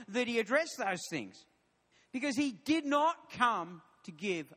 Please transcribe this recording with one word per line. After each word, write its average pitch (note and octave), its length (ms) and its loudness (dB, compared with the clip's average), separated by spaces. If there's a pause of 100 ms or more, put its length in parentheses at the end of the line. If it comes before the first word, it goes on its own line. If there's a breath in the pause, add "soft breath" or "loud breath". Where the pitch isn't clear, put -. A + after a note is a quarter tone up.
that A#3+ 180 0
he A#3 140 0
addressed C4 400 2
those F#3+ 220 0 (100)
things, A2 240 -6 (760 soft breath)
because B3+ 240 0
he C#4 160 2
did D4 320 0
not D4 300 4 (180)
come F#3 480 0 (240)
to F#3+ 80 -12
give E3 440 -4